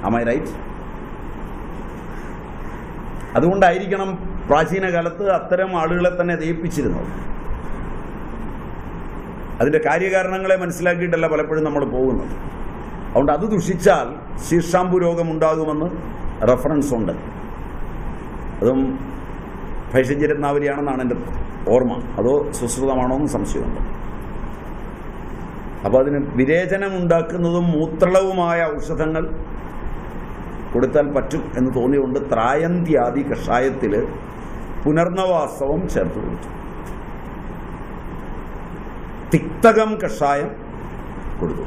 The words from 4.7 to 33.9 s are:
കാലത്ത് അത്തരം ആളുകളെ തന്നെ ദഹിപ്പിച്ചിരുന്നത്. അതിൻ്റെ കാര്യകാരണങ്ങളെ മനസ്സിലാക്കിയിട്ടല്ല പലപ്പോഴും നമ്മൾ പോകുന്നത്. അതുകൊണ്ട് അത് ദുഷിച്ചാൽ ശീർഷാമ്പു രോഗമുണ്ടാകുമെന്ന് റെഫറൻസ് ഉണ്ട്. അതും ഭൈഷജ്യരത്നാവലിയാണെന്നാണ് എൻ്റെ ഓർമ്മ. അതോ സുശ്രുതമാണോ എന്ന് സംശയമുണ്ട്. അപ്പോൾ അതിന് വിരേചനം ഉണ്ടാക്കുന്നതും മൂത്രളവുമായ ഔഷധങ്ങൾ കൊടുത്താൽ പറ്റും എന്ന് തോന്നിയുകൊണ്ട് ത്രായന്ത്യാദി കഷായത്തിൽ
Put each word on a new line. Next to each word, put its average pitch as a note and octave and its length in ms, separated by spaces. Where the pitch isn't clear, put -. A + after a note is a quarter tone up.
കാലത്ത് E3+ 280
അത്തരം F#3 340
ആളുകളെ F3 380
തന്നെ F3 220
ദഹിപ്പിച്ചിരുന്നത്. D#3+ 680
അതിൻ്റെ D3+ 260
കാര്യകാരണങ്ങളെ F#3+ 760
മനസ്സിലാക്കിയിട്ടല്ല F3 720
പലപ്പോഴും D#3 340
നമ്മൾ D3 160
പോകുന്നത്. B2+ 400
അതുകൊണ്ട് C#3+ 280
അത് F3+ 80
ദുഷിച്ചാൽ E3+ 520
ശീർഷാമ്പു F3+ 580
രോഗമുണ്ടാകുമെന്ന് D#3+ 840
റെഫറൻസ് C#3 480
ഉണ്ട്. F2 140
അതും C3 200
ഭൈഷജ്യരത്നാവലിയാണെന്നാണ് C#3+ 1120
എൻ്റെ A#2+ 140
ഓർമ്മ. B2 180
അതോ B2 120
സുശ്രുതമാണോ B2+ 580
എന്ന് D3+ 180
സംശയമുണ്ട്. - 460
അപ്പോൾ A2 180
അതിന് C#3+ 160
വിരേചനം F3+ 600
ഉണ്ടാക്കുന്നതും E3+ 720
മൂത്രളവുമായ E3+ 840
ഔഷധങ്ങൾ D#3 480
കൊടുത്താൽ C3+ 440
പറ്റും C3+ 260
എന്ന് B2+ 200
തോന്നിയുകൊണ്ട് C3 400
ത്രായന്ത്യാദി C#3 1000
കഷായത്തിൽ A#2+ 640